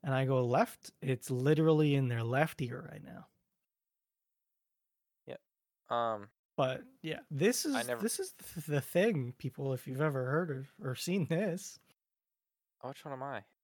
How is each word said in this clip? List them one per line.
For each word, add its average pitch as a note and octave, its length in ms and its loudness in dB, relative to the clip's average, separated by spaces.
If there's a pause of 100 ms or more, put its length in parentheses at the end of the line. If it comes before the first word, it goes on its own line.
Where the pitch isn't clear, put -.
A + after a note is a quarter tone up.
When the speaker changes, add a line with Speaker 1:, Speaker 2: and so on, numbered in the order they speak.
Speaker 1:
and C#3+ 100 0
I C3 120 2
go B2+ 200 4
left, C#3 460 2 (100)
it's C3+ 300 -2
literally D3+ 640 6
in C3+ 120 4
their A#2+ 160 0
left C3+ 380 0
ear B2 300 -6
right - 120 -16
now. - 240 -16 (2000)
Speaker 2:
Yep. - 160 -12 (480)
Um, A2+ 400 0 (260)
Speaker 1:
But, B2+ 280 0 (180)
yeah, D#3+ 180 -8 (120)
this E3+ 420 2
Speaker 2:
I A#3+ 80 0
Speaker 1:
is, A#3+ 60 -4
Speaker 2:
never D#3+ 140 -2
Speaker 1:
this A3 180 -2
is - 140 -8
th-, - 340 -14
the D3 140 0
thing, E3+ 560 2
people, C3+ 360 -4
if - 140 -6
you've C3 140 -4
ever C#3 240 0
heard D#3 260 0
of C3+ 160 -8 (140)
or B2+ 140 -4
seen F3+ 320 0
this. F3+ 520 -2 (1040)
Speaker 2:
Oh, B2 60 -8
which C#3 160 -16
one C#3+ 80 -8
am C3 100 -8
I? C3+ 160 -6 (240)